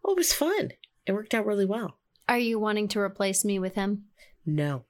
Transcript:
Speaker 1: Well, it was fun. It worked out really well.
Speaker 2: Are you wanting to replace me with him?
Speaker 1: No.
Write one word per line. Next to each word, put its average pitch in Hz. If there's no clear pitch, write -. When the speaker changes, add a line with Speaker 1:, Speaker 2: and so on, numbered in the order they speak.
Speaker 1:
Well, 392
it 359
was -
fun. 381
It 196
worked 214
out 214
really 202
well. 208
Speaker 2:
Are 240
you 226
wanting 214
to 208
replace 196
me 202
with 185
him? 202
Speaker 1:
No. 147